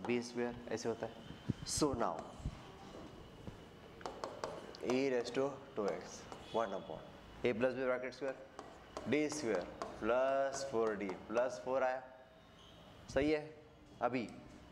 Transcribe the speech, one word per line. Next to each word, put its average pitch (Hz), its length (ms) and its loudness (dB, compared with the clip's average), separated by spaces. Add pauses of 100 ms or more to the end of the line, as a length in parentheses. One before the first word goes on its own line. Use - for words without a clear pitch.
b - 20 4 (140)
square, 120 320 0 (160)
ऐसे 110 180 0
होता 113 160 0
है। 113 60 -6 (560)
So 143 260 4
now 107 220 4 (2750)
e 131 300 4
raised 120 220 2
to 135 160 4 (240)
two 104 160 2
x, - 300 -6 (320)
one 107 260 4
upon 80 220 -6 (420)
a - 100 4
plus 123 220 4
b - 20 -2 (120)
bracket 127 260 0
square 135 220 -4 (720)
d 147 200 6
square 95 360 2 (360)
plus 135 680 4
four 113 320 4
d - 20 0 (240)
plus 120 240 4 (140)
four 131 160 4
आया, 131 180 2 (1120)
सही 147 180 6
है। 151 120 4 (580)
अभी 120 260 2 (440)